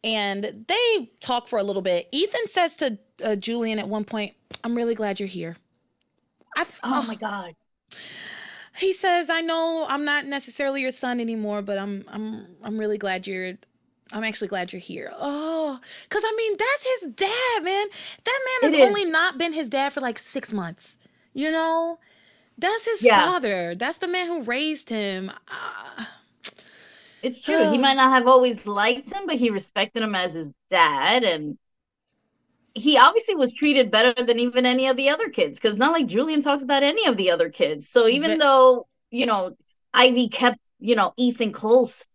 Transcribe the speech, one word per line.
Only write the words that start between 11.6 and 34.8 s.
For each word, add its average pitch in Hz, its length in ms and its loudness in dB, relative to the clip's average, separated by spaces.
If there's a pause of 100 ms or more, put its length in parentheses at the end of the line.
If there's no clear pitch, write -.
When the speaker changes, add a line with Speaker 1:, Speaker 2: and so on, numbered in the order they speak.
Speaker 1:
but 202 160 -4
I'm, 196 280 -8
I'm, 214 540 -12
I'm 214 160 -8
really 214 220 -2
glad 190 260 -4
you're, 185 280 -8 (580)
I'm 214 120 -6
actually 214 260 -6
glad 180 220 -6
you're 185 80 -12
here." - 380 -14
Oh, 302 600 -6 (300)
'cause 415 140 -2
I 440 140 -2
mean, 440 200 -2
that's 523 300 0 (140)
his 311 120 -10
dad, 453 500 -2
man. 392 240 -2 (380)
That 508 140 0 (220)
man - 120 4
Speaker 2:
It - 20 2
Speaker 1:
has 285 80 10
Speaker 2:
is. - 40 12
Speaker 1:
only 403 180 2
not 330 340 0
been 339 140 -2
his 302 160 -4
dad 277 220 -2
for, 285 100 -6
like, 240 180 -6
six - 340 -8
months, 180 440 -10 (360)
you 302 180 -2
know? 330 460 0 (640)
That's 415 260 -2
his 440 180 -2
Speaker 2:
Yeah. 214 220 6
Speaker 1:
father. 202 500 -2
That's 247 220 -6
the 370 100 -6
man 349 200 -2
who 339 160 -4
raised 285 460 -4
him. 196 420 -4 (180)
Ah. - 640 -14 (1120)
Speaker 2:
It's 247 200 -6
true. 302 240 0
He 214 120 2
Speaker 1:
<sighs> - 20 2
Speaker 2:
might 269 180 2
not 262 140 4
have 254 160 4
always 254 400 6
liked 214 440 -2
him, 392 140 -8
but 320 100 -2
he 240 140 2
respected 208 540 -4
him 208 120 -4
as 180 180 -2
his 156 180 -8 (180)
dad. 170 540 4
And 156 340 -2 (1160)
he 262 220 2
obviously 381 380 6
was 254 160 2
treated 277 380 2
better 233 240 4 (100)
than 233 160 2
even 247 260 2
any 254 220 2